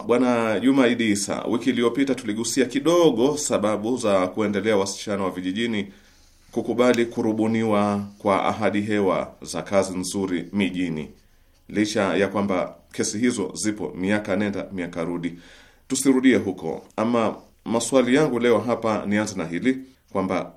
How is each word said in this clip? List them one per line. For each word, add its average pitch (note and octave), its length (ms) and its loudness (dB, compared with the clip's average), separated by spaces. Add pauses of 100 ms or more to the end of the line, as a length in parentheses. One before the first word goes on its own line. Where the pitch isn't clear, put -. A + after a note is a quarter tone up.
Bwana A#2 540 2
Juma C3 280 4
Idi A2+ 220 2
Isa, F#2+ 340 -2
wiki B2+ 260 0
iliyopita A#2+ 440 2
tuligusia A2+ 500 -2
kidogo C#3+ 720 4
sababu G#2+ 600 0
za G2 300 2
kuendelea G#2 500 0
wasichana G2 480 -2
wa F#2 60 -2
vijijini G2 600 -4 (600)
kukubali A#2 540 2
kurubuniwa A2 1000 0 (140)
kwa G2 260 2
ahadi G2+ 360 0
hewa G2 520 0 (100)
za D#2+ 200 -8
kazi F#2 360 0
nzuri F2+ 540 -4
mijini, F2 580 -2 (580)
licha G#2 480 0
ya G2 120 2
kwamba G2 460 -2 (180)
kesi G#2+ 260 -4
hizo A#2+ 360 -2
zipo G2+ 420 -6
miaka G2+ 400 -2
nenda G2 360 -4
miaka E2+ 320 -6
rudi. E2+ 340 -6 (500)
Tusirudie C3 480 4
huko. F2+ 500 -4 (100)
Ama A2+ 400 0 (280)
maswali A#2+ 500 2
yangu C#3+ 240 2
leo A#2 200 4
hapa, A2 480 -2
nianze G#2 300 0
na F2 80 -4
hili E2+ 340 -2 (340)
kwamba F#2+ 440 -2